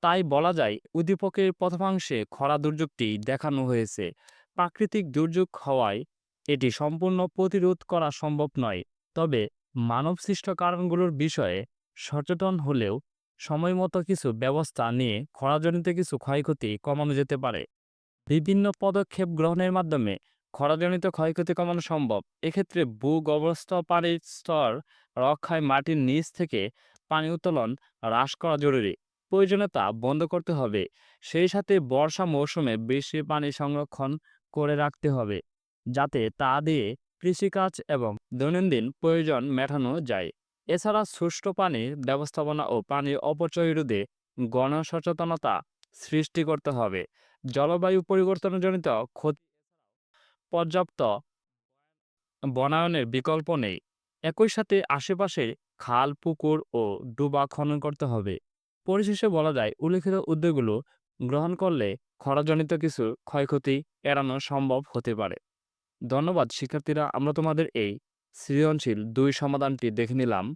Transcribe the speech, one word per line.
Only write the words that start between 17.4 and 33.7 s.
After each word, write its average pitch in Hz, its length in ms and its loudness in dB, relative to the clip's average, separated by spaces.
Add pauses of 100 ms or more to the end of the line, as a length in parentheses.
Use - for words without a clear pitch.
বিভিন্ন 190 380 4 (140)
পদক্ষেপ 190 560 0
গ্রহণের 170 360 2
মাধ্যমে 151 420 0 (400)
খরাজনিত 165 540 2
ক্ষয়ক্ষতি 165 460 0
কমানো 175 280 -2
সম্ভব। 131 400 0 (220)
এক্ষেত্রে 175 380 0 (140)
ভূগর্ভস্থ 156 760 0 (180)
পানির 170 300 2 (120)
স্তর 151 420 0 (460)
রক্ষায় 151 520 0
মাটির 139 360 2
নিচ 143 200 2 (100)
থেকে 151 260 -2 (500)
পানি 156 180 0
উত্তোলন 160 400 0 (340)
হ্রাস 117 320 2
করা 160 220 0
জরুরি। 131 360 2 (420)
প্রয়োজনে 196 340 4
তা 113 160 0 (120)
বন্ধ 135 280 0
করতে 175 280 -2
হবে। 113 280 0 (420)
সেই 170 260 2
সাথে 202 240 0 (120)
বর্ষা 147 400 0
মৌসুমে 147 480 0 (120)
বেশি 135 380 -2
পানি 147 280 -2
সংরক্ষণ 143 600 -4 (420)